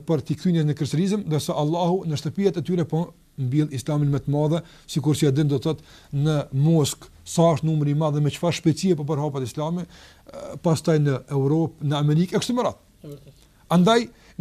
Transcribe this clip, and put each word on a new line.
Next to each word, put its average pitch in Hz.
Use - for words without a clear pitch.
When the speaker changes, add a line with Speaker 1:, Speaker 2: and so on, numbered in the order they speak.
Speaker 1:
për 156
t'i -
kthyer 170
në 143
krishterizëm, 185
ndërsa 156
Allahu 170
në 147
shtëpijet 185
e 139
tyre 175
po 165
mbill 147
Islamin 147
më 143
të 139
madhe, 151
sikur 151
që 147
e 131
din, 147
do 139
të 160
thotë, -
në 151
Moskë, 151
sa 165
është 156
numri 147
i 147
madh 151
dhe 147
me 139
çfarë -
shpejtësie 170
po 147
përhapet 139
Islami, 160
ë, -
pastaj 160
në 139
Europë, 147
në 143
Amerikë, 151
e 190
kështu 247
me 233
radhë. -
Speaker 2:
E 147
vërtetë. -
Speaker 1:
Andaj, 190